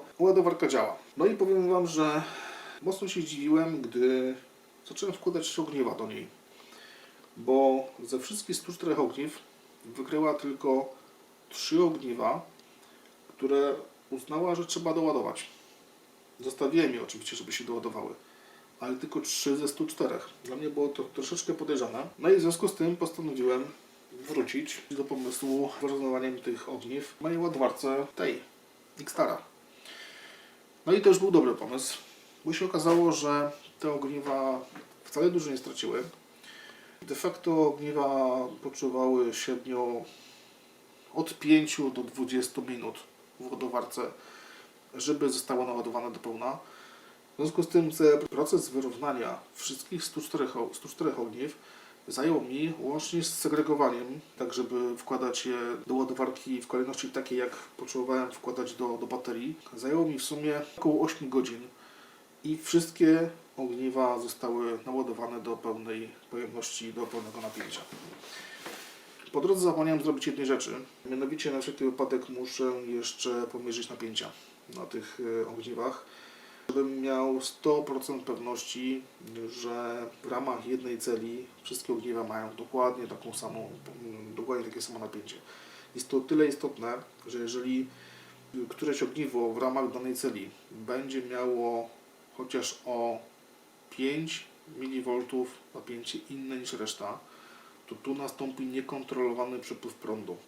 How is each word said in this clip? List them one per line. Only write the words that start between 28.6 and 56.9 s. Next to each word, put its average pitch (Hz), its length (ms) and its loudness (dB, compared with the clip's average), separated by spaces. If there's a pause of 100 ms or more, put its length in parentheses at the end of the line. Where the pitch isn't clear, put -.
Xtara. - 420 -2 (1400)
No 175 80 8
i 202 80 8
to 196 80 12
już 180 100 10
był 190 120 4
dobry 135 240 8
pomysł, - 420 -6 (480)
bo 160 80 0
się 185 120 0
okazało, 170 460 6
że 147 400 2 (280)
te 151 140 0
ogniwa 135 640 -2 (440)
wcale 165 260 4
dużo 156 220 0
nie 131 60 -2
straciły. - 460 -4 (960)
De - 140 -6
facto 165 520 4
ogniwa 139 680 2 (260)
poczuwały 127 720 2
średnio 123 680 -2 (1120)
od 160 260 -2
pięciu 151 500 6
do 123 140 -4
dwudziestu 127 580 -2
minut 120 380 -8 (400)
w 127 120 -8
ładowarce, 123 500 -4 (920)
żeby 143 340 2
zostały 127 360 0
naładowane 120 460 -4
do - 80 -12
pełna. 123 380 -6 (800)
W - 40 -2
związku 160 220 2
z 165 40 0
tym, 165 240 6
że 151 260 8
proces 151 520 2
wyrównania 127 720 -4 (140)
wszystkich - 500 -6
stu - 180 -6
czterech 135 360 -2
o-, 113 160 -2
stu - 160 -14
czterech 147 300 -2
ogniw 120 360 -4 (520)
zajęło 156 340 2
mi 139 380 -2
łącznie 151 440 -2
z - 100 -2
segregowaniem, 143 840 2 (180)
tak 123 160 -4
żeby 123 440 -2
wkładać 127 480 -2
je 127 120 0 (300)
do 131 80 0
ładowarki 131 680 -2
w - 60 -14
kolejności 127 420 -2